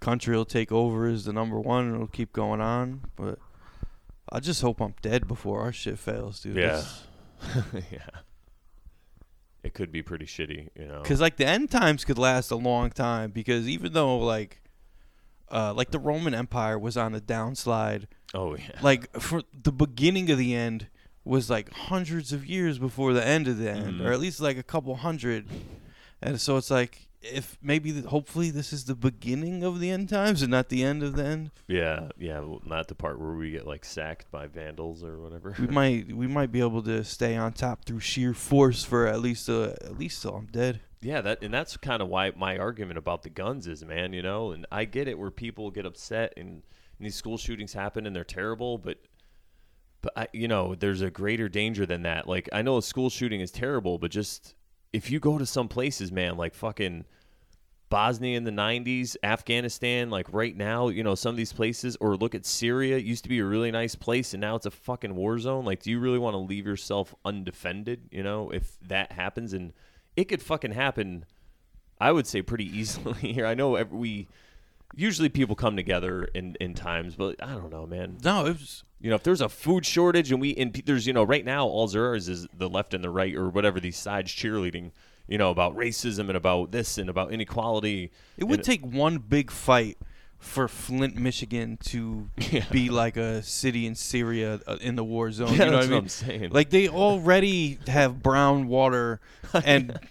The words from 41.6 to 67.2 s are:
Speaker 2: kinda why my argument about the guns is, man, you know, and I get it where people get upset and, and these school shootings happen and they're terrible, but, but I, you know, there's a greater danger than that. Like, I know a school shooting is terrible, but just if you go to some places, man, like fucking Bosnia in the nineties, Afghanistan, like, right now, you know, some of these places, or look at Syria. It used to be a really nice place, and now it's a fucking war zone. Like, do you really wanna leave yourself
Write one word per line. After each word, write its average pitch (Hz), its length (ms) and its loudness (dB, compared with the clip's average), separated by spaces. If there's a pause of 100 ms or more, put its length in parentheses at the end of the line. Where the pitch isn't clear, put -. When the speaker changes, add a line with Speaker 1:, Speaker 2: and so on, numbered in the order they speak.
Speaker 2:
kinda 117 280 -2
why 92 300 0
my 95 220 -2
argument 98 400 -6
about 85 260 -4
the - 60 -14
guns 98 380 -6
is, 80 180 -10
man, 85 280 -4
you 90 80 -6
know, 101 300 -4
and 82 200 -12
I 104 140 -2
get 131 220 -4
it 110 100 -6
where 95 140 -8
people 107 400 -10
get 98 140 -8
upset 110 500 -4
and, 90 140 -14
and - 560 -18
these 104 100 -8
school 113 220 -6
shootings 107 360 -8
happen 104 320 -6
and 101 100 -6
they're 87 100 -6
terrible, 113 520 -4
but, - 200 -8 (1040)
but - 160 -4
I, 113 160 -4
you 113 160 -2
know, 92 260 2
there's 95 260 0
a 95 80 0
greater 107 380 0
danger 104 380 0
than 87 180 -2
that. 82 240 -2
Like, 92 240 -2
I 107 100 0
know 127 160 2
a 110 40 2
school 127 280 0
shooting 110 300 -4
is 90 120 -6
terrible, 117 460 -2
but 82 140 -4
just - 440 -6 (360)
if 110 180 -4
you 147 120 0
go 151 160 4
to 139 80 -2
some 120 240 -2
places, 123 420 -4
man, 90 240 0
like 85 180 -4
fucking 95 520 -6 (840)
Bosnia 120 460 2
in 117 80 -2
the 113 80 -2
nineties, 120 720 -2
Afghanistan, 120 840 0
like, 95 240 -2
right 107 240 0
now, 113 320 0
you 104 140 0
know, 101 120 2
some 117 140 -2
of 120 80 -2
these 113 160 -4
places, 117 480 -2
or 101 160 4
look 110 180 0
at - 100 -8
Syria. 131 520 0
It 113 80 -2
used 117 180 -4
to - 60 -8
be 123 100 2
a 101 60 2
really 113 260 0
nice 113 240 -2
place, 123 380 0
and 98 80 -8
now 107 140 0
it's 113 100 -4
a 101 60 -4
fucking - 440 -8
war 107 240 0
zone. 131 240 -2
Like, 95 180 -2
do 107 100 -4
you 120 80 0
really 123 200 2
wanna 110 200 0
leave 98 260 -4
yourself 101 580 -2